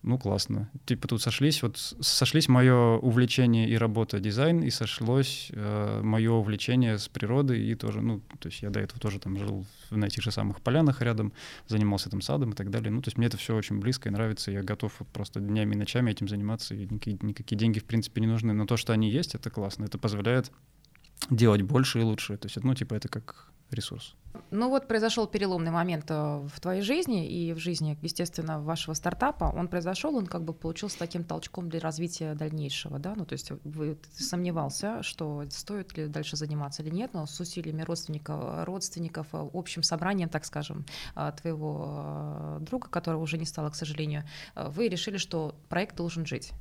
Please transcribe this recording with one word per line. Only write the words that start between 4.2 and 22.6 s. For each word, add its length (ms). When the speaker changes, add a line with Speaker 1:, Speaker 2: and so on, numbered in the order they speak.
Speaker 1:
дизайн, 420
и 80
сошлось, 840
э, 520
мое 300
увлечение 640
с 100
природой, 520
и 20
тоже, 280
ну, 180
то 100
есть 140
я 80
до 80
этого 220
тоже 180
там 200
жил 260
в, 60
на 100
этих 160
же 80
самых 300
полянах 420
рядом, 300
занимался 420
там 100
садом 300
и 40
так 160
далее. 220
Ну, 80
то 80
есть 100
мне 80
это 120
все 180
очень 240
близко 280
и 40
нравится, 400
я 100
готов 380
вот 80
просто 320
днями 340
и 40
ночами 320
этим 180
заниматься, 460
и 100
никакие, 380
никакие 360
деньги, 220
в 40
принципе, 360
не 60
нужны. 260
Но 140
то, 100
что 160
они 180
есть, 240
это 160
классно, 360
это 120
позволяет 540
делать 320
больше 380
и 20
лучше. 340
То 120
есть, 160